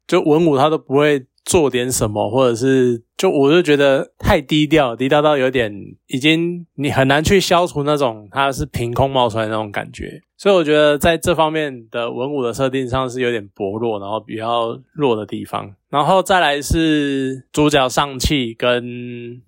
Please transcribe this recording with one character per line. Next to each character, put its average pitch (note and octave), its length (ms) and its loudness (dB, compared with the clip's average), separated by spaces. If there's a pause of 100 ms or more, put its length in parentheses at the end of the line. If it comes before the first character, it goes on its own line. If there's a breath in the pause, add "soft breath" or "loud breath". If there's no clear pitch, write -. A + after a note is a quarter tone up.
就 F3 160 2
文 D#3+ 240 4
武 C#3+ 100 2
他 C#3+ 140 2
都 D#3 80 0
不 C3 160 -6
会 C#3+ 320 2 (180)
做 D#3+ 240 2
点 B2 220 -2
什 B2+ 180 -2
么， G#2 220 -2
或 B2+ 180 4
者 A#2 60 2
是， B2 480 2 (140)
就 F#3+ 140 0
我 C#3+ 200 4
就 F3 120 4
觉 D3 140 4
得 C#3 420 2
太 G3 220 2
低 D3+ 260 0
调， C#3+ 280 2
低 B2+ 140 -2
调 D3 140 4
到 D3+ 140 4
有 C3 140 2
点 A#2 220 0 (360)
已 C3 100 -4
经 E3+ 560 0
你 C#3 160 -4
很 C3 180 2
难 C#3+ 160 2
去 F#3+ 160 4
消 F3 260 2
除 C#3+ 160 -6
那 D3 140 0
种 A2 340 -2
他 C#3 220 -2
是 D3 140 -8
凭 A#2+ 260 -6
空 C3 180 0
冒 B2+ 180 2
出 A2 100 -6
来 A2 60 -2
的 G#2+ 60 -4
那 A2 60 -4
种 G#2+ 160 -6
感 - 180 -8
觉。 - 300 -14 (160)
所 G3+ 160 2
以 - 20 6
我 F3 80 4
觉 D3+ 100 0
得 D3+ 240 4
在 E3 200 2
这 E3+ 180 0
方 D#3 180 0
面 C3+ 380 -6
的 A#2+ 200 -6
文 B2+ 220 -6
武 C#3 100 -2
的 A#2 100 -2
设 C3+ 160 -2
定 C3 180 -4
上 C3 220 -4
是 B2 120 -8
有 B2 100 0
点 G#2 240 -6
薄 G#2 240 -6
弱， A2 200 -4
然 G2 100 -12
后 A2 120 -6
比 A2 160 -12
较 A#2 420 -4 (140)
弱 C3+ 240 0
的 G#2 80 -6
地 G#2+ 200 -10
方。 G#2 300 -10 (140)
然 C#3+ 160 -2
后 F#3 180 2
再 F#3 160 2
来 D3 240 0
是 C#3 880 -2
主 D3+ 180 2
角 C#3 200 2
上 C#3 300 -4
汽 A#2+ 360 -2
跟 A#2+ 920 -4